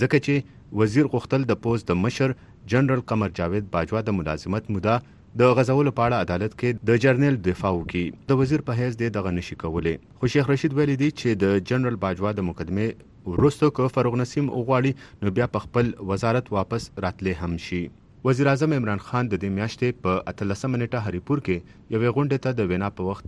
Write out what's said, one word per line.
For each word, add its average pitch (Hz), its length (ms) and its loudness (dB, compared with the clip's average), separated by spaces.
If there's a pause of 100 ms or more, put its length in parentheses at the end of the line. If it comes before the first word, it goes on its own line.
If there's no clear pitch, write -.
ځکه 143 220 2
چې 143 80 2 (500)
وزیر 123 320 4
غوښتل 131 360 0
د 101 160 0
پوز 117 240 0
د 90 140 2
مشر 131 300 0 (400)
جنرال 131 360 2
قمر 104 300 -2
جاوید 95 340 -2
باجوا 104 320 0
د 101 140 0
ملازمت 87 560 -4
موده 104 180 2 (460)
د 123 160 8
غځولو 131 420 4
په 117 80 4
اړه 120 160 2
عدالت 90 360 -2
کې 120 320 -2
د 117 120 6
جرنیل 135 320 4 (140)
دفاع 92 260 0
وکړي. 85 300 -2 (260)
د 131 140 4
وزیر 147 260 0
په 117 80 0
حیث 120 240 -2
دی 113 160 -2
دغه 92 160 -2
نشي - 320 -6
کولی. 82 280 0 (240)
خو 127 180 0
شیخ 135 180 2
رشید 143 180 -2
ویلي 143 300 2
دي 151 80 2
چې - 180 -2 (160)
د 98 260 2
جنرال 123 260 0 (100)
باجوا 95 320 -2
د 90 100 -2
مقدمې 92 580 -4 (240)
وروسته 143 460 2
که 127 180 0
فاروق 120 240 2
نسیم 139 300 -2
وغواړي، 127 420 0 (320)
نو 101 140 0
بیا 120 180 2
په 104 80 -2
خپل 120 260 0 (220)
وزارت 117 440 0
واپس 98 320 -2 (180)
راتلی 92 360 -2
هم 85 240 -4
شي. 87 160 -4 (460)
وزیر 135 240 2
اعظم 151 260 2
عمران 107 300 -2
خان 123 220 -2
د 92 120 -2
دې 98 160 -4
میاشتې 117 320 -2 (160)
په 92 260 0
اتلسمه 110 500 -4
نیټه 117 260 -4
هریپور 98 400 -2
کې 90 100 0 (360)
یوې 113 220 2
غونډې 139 300 2
ته 127 160 0
د 90 100 0
وینا 95 180 0 (120)
په 92 80 -2
وخت 101 180 -8